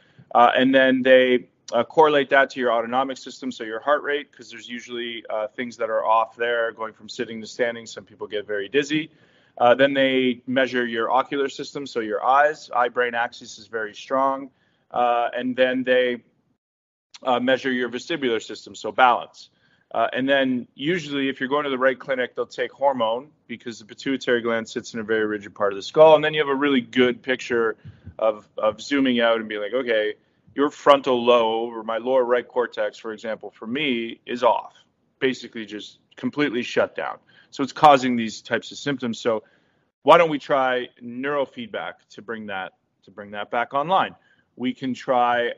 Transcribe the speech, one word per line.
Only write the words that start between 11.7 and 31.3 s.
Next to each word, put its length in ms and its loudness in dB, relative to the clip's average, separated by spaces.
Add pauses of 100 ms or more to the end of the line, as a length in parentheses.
so 140 -8
your 240 -4
eyes, 500 2
eye-brain 420 -2
axis 420 -8
is 100 -20
very 260 -8
strong. 560 -2 (420)
Uh, 440 0
and 220 -4
then 260 2
they, 400 0 (1000)
uh, 180 2
measure 280 2
your 200 -2
vestibular 520 -4
system, 320 -16
so 200 -10
balance. 560 2 (460)
Uh, 160 0
and 160 -2
then 480 0
usually 540 -4
if 100 -8
you're 80 -4
going 160 -2
to 60 -6
the 80 -2
right 200 0
clinic, 380 -6
they'll 100 -4
take 280 -8
hormone, 580 -2 (160)
because 320 -14
the 60 -20
pituitary 560 -2
gland 260 -2
sits 260 -10
in 60 -8
a 40 -8
very 220 0
rigid 300 -8
part 160 0
of 60 -8
the 40 -8
skull. 340 8
And 60 4
then 120 -2
you 80 0
have 80 -2
a 60 0
really 260 2
good 400 0
picture 560 -2 (420)
of, 380 -2
of 240 -2
zooming 400 0
out 180 2
and 80 -8
being 140 -8
like, 120 -6
"Okay, 420 -2 (400)
your 160 0
frontal 520 4
lobe, 500 2